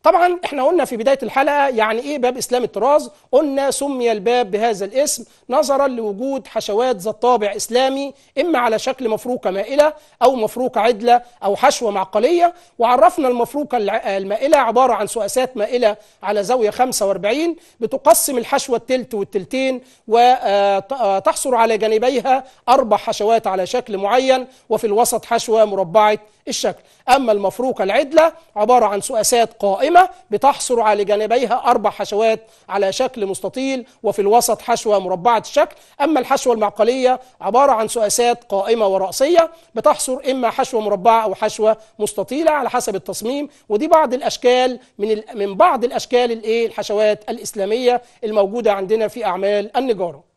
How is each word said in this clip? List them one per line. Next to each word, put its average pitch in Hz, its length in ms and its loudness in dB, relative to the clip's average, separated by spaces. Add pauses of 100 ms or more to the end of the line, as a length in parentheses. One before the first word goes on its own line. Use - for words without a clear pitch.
طبعًا 349 420 2
احنا 262 180 -4
قلنا 311 220 2
في 240 120 -8
بداية 269 260 0
الحلقة 285 440 0
يعني 220 340 0
ايه 294 160 -6
باب 254 200 0
اسلام 240 260 -2
الطراز، 254 480 0 (200)
قلنا 277 400 0
سمي 254 400 -2
الباب 214 400 0
بهذا 202 340 -2
الاسم 254 400 -4 (240)
نظرًا 277 380 0
لوجود 233 600 -6
حشوات 226 480 -2
ذات 208 260 -8
طابع 226 340 0
اسلامي 269 580 -2 (260)
اما 311 200 0
على 220 200 0
شكل 214 300 -4
مفروقة 220 420 -4
مائلة 269 420 2 (300)
او 262 120 4
مفروقة 233 460 -2
عدلة 240 400 2 (220)
او 196 120 0
حشوة 247 360 2
معقلية، 330 640 0 (260)
وعرفنا 262 480 4
المفروقة 247 500 -2
الع-، 208 400 -2
المائلة 202 400 0
عبارة 247 360 2
عن 208 140 -2
سقاسات 254 500 -4
مائلة 226 400 0 (260)
على 208 200 -2
زاوية 220 260 0
خمسة 247 360 -2
وأربعين 226 500 -2 (240)
بتقسم 269 580 0
الحشوة 247 400 -2
التلت 247 360 -4
والتلتين، 247 680 -4 (260)
و، 220 100 4
آه، 202 640 4
ت-، - 140 -8
آه، 196 260 0
تحصر 277 360 0
على 226 220 4
جانبيها 233 680 0 (260)
اربع 240 280 4
حشوات 220 500 0
على 185 180 -2
شكل 226 320 -6
معين، 254 500 0 (220)
وفي 220 180 -2
الوسط 214 380 0
حشوة 226 400 2
مربعة 208 540 2 (280)
الشكل. 220 340 -6 (280)
اما 254 220 4
المفروقة 208 520 -2
العدلة 302 500 2 (220)
عبارة 220 300 4
عن 196 160 -2
سقاسات 226 520 0
قائمة 294 560 2 (220)
بتحصر 247 500 0
على 208 220 2
جانبيها 214 640 0
اربع 226 240 2
حشوات 220 580 -2 (220)
على 196 220 -2
شكل 240 340 -4
مستطيل، 247 600 -6 (180)
وفي 208 160 -2
الوسط 220 420 2
حشوة 226 380 0
مربعة 185 400 0
الشكل. - 360 -2 (260)
اما 302 180 0
الحشوة 254 340 0
المعقلية 240 680 0 (220)
عبارة 247 300 4
عن 220 160 0
سقاسات 240 560 0
قائمة 208 440 0
ورأسية 262 640 0 (240)
بتحصر 262 420 0 (140)
اما 254 180 -2
حشوة 233 320 -2
مربعة 214 420 2
او 190 120 -4
حشوة 214 420 -2 (220)
مستطيلة 247 520 -2
على 269 180 -2
حسب 240 260 -4
التصميم. 247 540 -6 (200)
ودي 214 180 -2
بعض 311 260 4
الاشكال 254 640 0 (180)
من 214 140 -4
ال-، 214 220 -4
من 202 220 -6
بعض 254 280 4
الاشكال 247 480 -2
الايه 226 360 -2
الحشوات 214 600 -2
الاسلامية 240 720 -2 (220)
الموجودة 214 500 0
عندنا 208 340 -2
في 220 180 -8
اعمال 202 520 -2
النجارة. 185 600 -4